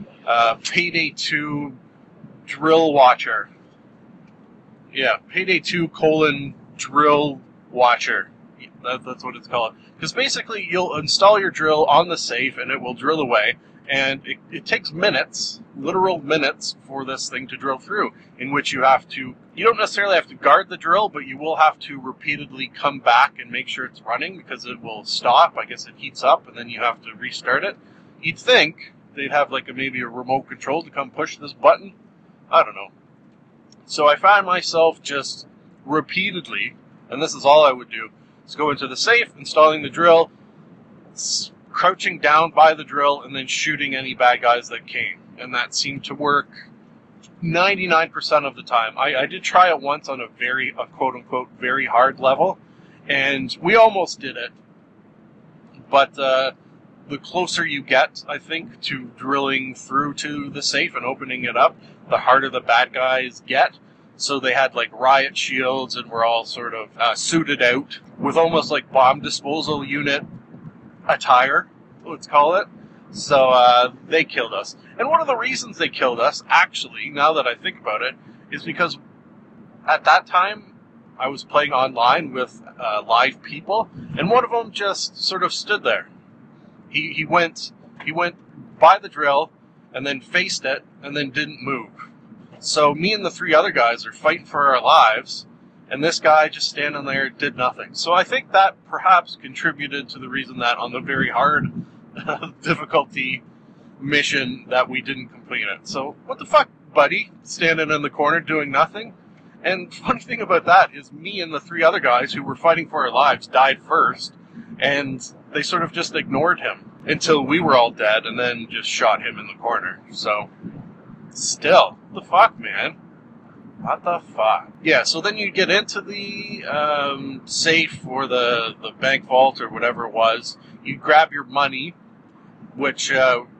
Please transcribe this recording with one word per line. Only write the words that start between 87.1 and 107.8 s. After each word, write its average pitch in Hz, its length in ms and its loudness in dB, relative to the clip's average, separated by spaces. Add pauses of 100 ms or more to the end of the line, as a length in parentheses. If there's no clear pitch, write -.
he 156 120 -6
went, 165 480 -2 (320)
he 156 80 -8
went 175 240 -4 (420)
by 185 220 8
the 196 80 -16
drill 151 420 0 (420)
and 131 140 -8
then 139 140 -4
faced 180 440 -4
it 135 200 -4 (180)
and 143 140 -12
then 143 140 -4
didn't 147 300 -6
move. 127 300 -6 (680)
So 147 340 2
me 175 180 -2
and 208 120 -4
the 165 80 -4
three - 200 -4
other 165 200 4
guys 117 340 2
are 110 60 -14
fighting 165 340 -2
for 143 220 0
our 127 120 4
lives, 127 640 4 (460)
and 135 140 -4
this 165 160 -2
guy 156 280 4
just 147 220 -6
standing 147 340 -6
there 135 260 -4
did 127 260 -6
nothing. 127 380 -4
So - 180 -2
I 180 100 4
think - 300 -4
that 196 240 4 (120)
perhaps 175 480 2
contributed 143 720 -8
to 127 100 -18
the 131 80 -14
reason 127 320 -10
that 120 180 0
on 120 140 -8
the 127 80 -8
very 131 300 -2
hard 139 540 0 (300)
<laughs> - 480 -10
difficulty 139 800 -2 (580)
mission 139 680 -2
that 127 200 0
we 127 140 -8
didn't 131 280 -10
complete 117 360 -10
it. 92 220 -10
So 143 260 -8 (120)
what 262 120 -10
the - 80 -18
fuck, 294 220 4 (260)
buddy? 156 380 2 (100)
Standing 160 480 -2